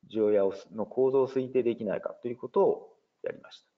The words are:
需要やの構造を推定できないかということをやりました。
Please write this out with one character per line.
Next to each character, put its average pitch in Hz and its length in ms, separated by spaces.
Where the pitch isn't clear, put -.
需 107 60
要 107 140
や 101 100
の 107 100
構 131 280
造 135 100
を 127 60
推 127 220
定 127 120
で 117 140
き 113 100
な 92 100
い - 60
か - 80
と - 180
い 120 40
う 117 40
こ - 140
と 190 160
を - 320
や - 100
り - 80
ま - 100
し - 120
た。 - 160